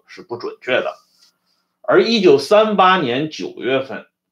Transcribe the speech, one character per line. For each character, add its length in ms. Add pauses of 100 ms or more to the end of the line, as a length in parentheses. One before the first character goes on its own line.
是 160
不 160
准 240
确 120
的。 200 (880)
而 220
一 180
九 160
三 400
八 200
年 340
九 260
月 240
份， 240 (260)